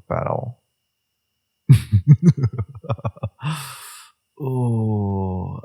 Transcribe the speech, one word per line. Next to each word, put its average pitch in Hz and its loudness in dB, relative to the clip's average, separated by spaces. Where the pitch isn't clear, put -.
battle. - -6
<laughs> 135 2
Oh, 104 -2